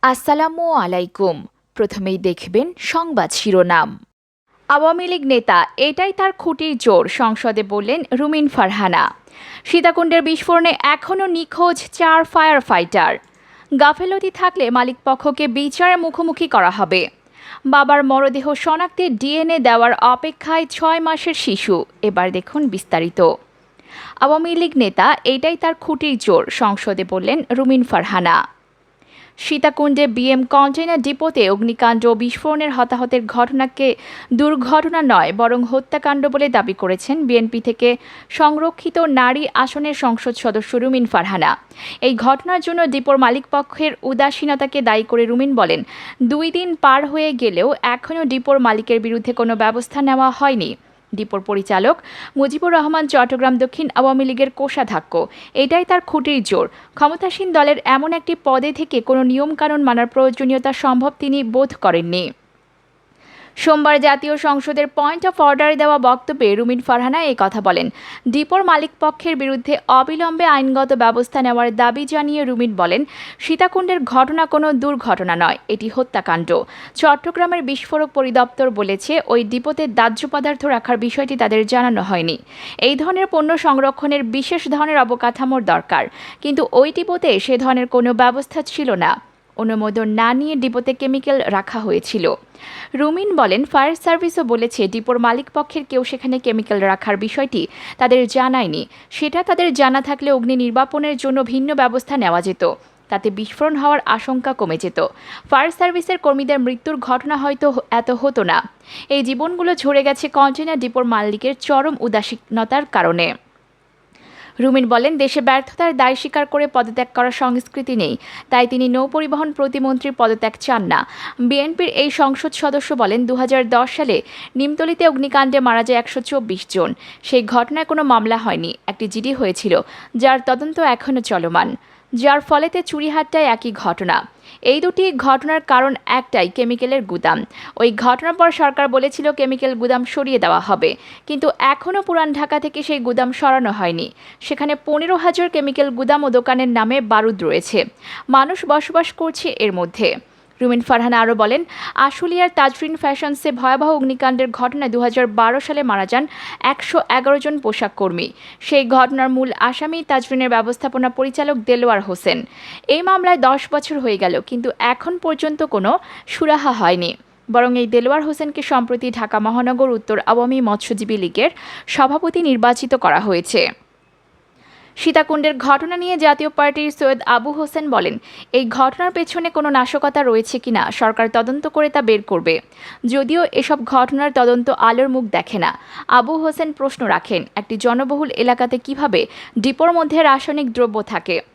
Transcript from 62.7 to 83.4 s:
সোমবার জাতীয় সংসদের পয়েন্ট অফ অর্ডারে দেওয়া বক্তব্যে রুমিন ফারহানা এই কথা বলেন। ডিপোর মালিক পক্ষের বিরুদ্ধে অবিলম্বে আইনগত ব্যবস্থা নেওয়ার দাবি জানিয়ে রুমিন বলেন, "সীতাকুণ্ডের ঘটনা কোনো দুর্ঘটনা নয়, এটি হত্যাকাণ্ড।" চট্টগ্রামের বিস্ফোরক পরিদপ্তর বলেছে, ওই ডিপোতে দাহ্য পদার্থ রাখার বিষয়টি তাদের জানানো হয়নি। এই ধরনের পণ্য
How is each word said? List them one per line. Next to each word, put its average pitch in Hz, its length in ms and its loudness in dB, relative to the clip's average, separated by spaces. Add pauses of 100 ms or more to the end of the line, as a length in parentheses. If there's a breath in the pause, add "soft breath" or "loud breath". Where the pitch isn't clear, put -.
সোমবার 302 460 4
জাতীয় 294 360 2
সংসদের 294 500 -2
পয়েন্ট 311 380 -2
অফ 359 160 0
অর্ডারে 294 340 4
দেওয়া 294 220 4
বক্তব্যে 247 580 2
রুমিন 240 260 -2
ফারহানা 254 420 0
এই 277 140 0
কথা 196 240 0
বলেন। 175 280 2 (400 loud breath)
ডিপোর 302 340 0
মালিক 311 360 2
পক্ষের 311 360 -2
বিরুদ্ধে 269 420 -2 (100)
অবিলম্বে 320 580 2
আইনগত 269 480 2
ব্যবস্থা 240 480 2
নেওয়ার 240 340 0
দাবি 240 300 0
জানিয়ে 294 400 -2
রুমিন 240 300 -2
বলেন, 185 300 0 (340 loud breath)
"সীতাকুণ্ডের 359 640 0
ঘটনা 262 420 2
কোনো 302 280 0
দুর্ঘটনা 233 640 -2
নয়, 170 220 0 (100)
এটি 214 280 -4
হত্যাকাণ্ড।" 170 680 -2 (320 loud breath)
চট্টগ্রামের 339 680 0
বিস্ফোরক 285 480 -4
পরিদপ্তর 254 600 0
বলেছে, 208 580 -2
ওই 240 160 2
ডিপোতে 262 440 -4
দাহ্য 226 400 0
পদার্থ 285 380 -4
রাখার 247 320 0
বিষয়টি 262 380 -4
তাদের 220 300 2
জানানো 240 360 0
হয়নি। 170 360 -2 (400 loud breath)
এই 277 180 2
ধরনের 370 320 -2
পণ্য 320 300 0